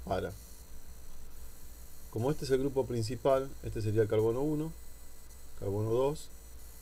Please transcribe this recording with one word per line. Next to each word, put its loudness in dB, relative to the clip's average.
para. 0
Como 2
este 0
es -2
el 8
grupo 2
principal, 4
este -2
sería 6
el 6
carbono 4
uno, 0
carbono 0
dos, 2